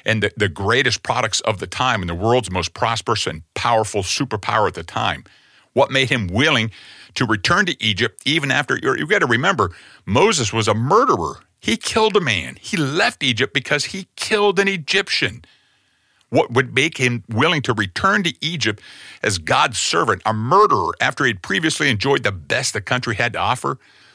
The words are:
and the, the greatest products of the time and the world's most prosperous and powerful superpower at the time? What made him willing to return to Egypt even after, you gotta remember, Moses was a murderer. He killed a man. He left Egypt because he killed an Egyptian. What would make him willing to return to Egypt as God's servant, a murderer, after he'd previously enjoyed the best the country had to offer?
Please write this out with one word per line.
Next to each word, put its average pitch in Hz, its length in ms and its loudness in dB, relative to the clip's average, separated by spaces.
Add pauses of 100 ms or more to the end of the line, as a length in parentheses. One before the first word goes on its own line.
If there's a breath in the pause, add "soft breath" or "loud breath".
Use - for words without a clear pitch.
and 110 160 0
the, 101 160 0
the 101 120 0
greatest 113 520 0
products 117 400 -2
of 98 180 -2
the 95 80 -8
time 120 340 0
and 87 80 -4
the 85 60 -4
world's 110 360 2
most 90 240 -4
prosperous 113 500 -2
and 80 160 -6 (140)
powerful 110 480 0
superpower 107 640 -2
at 85 80 -4
the 82 80 -10
time? 98 400 -4 (500 soft breath)
What 135 180 2
made 135 180 2
him 117 180 0
willing 113 420 2 (460 loud breath)
to 127 100 0
return 165 400 2
to - 180 -6
Egypt 110 420 -2
even 139 260 0
after, 135 260 0
you 135 300 -2
gotta 190 180 2
remember, 143 460 2 (340 loud breath)
Moses 147 480 2
was 110 140 -2
a - 80 4
murderer. 123 640 2 (200)
He 220 160 -2
killed 220 400 0
a 202 60 4
man. 85 400 -2
He - 160 -6
left 160 460 0
Egypt 123 280 0
because 143 340 -2
he 190 300 -10
killed 208 440 2
an 196 80 2
Egyptian. 185 760 -2 (840 soft breath)
What - 220 2
would 117 240 0
make 151 220 0
him 120 320 0
willing 143 340 2
to 120 100 0
return 190 500 0
to 156 180 -2
Egypt 139 400 -4 (420 loud breath)
as 98 140 0
God's 123 420 0
servant, 127 460 0
a 110 80 0
murderer, 113 640 4
after 135 240 0
he'd 113 180 0
previously 160 480 -2
enjoyed 127 340 0
the 101 100 0
best 113 400 -4
the 104 80 -4
country 123 340 -2
had 120 180 -2
to 87 60 -6
offer? 123 400 -2 (360 loud breath)